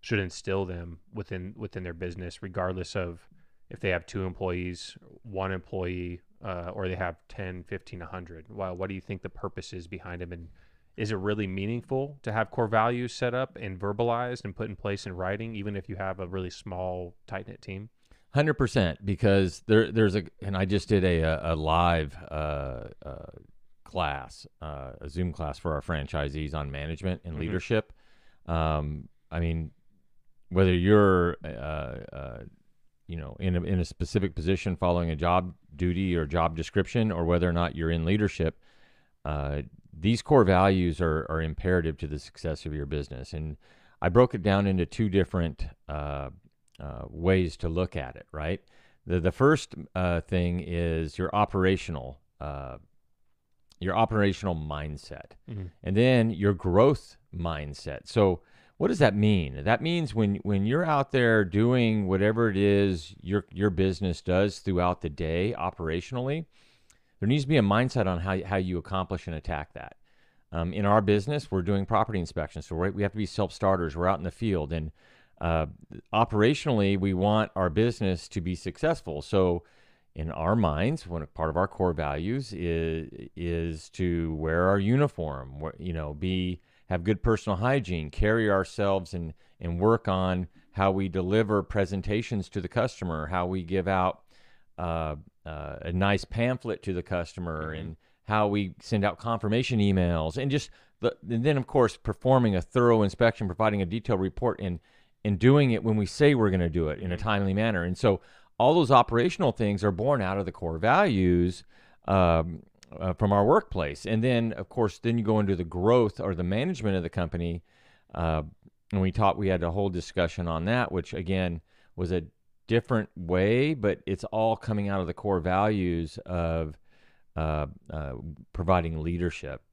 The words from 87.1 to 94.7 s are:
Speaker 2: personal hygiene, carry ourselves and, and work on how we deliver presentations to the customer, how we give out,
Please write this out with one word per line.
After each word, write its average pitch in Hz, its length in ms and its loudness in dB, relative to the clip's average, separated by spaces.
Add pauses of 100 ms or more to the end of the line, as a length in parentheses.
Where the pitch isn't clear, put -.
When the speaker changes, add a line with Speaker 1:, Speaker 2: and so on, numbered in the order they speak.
Speaker 2:
personal 107 360 0
hygiene, 92 520 -2
carry 107 400 2
ourselves 95 640 0
and, 85 200 -8 (260)
and 85 200 -4
work 110 280 4
on 92 400 0 (240)
how 98 200 2
we 98 180 0
deliver 98 540 2
presentations 101 840 -2
to 101 120 -6
the 90 80 -6
customer, 87 580 -2
how 90 180 -2
we 92 180 -4
give 90 240 -2
out, 92 340 0 (560)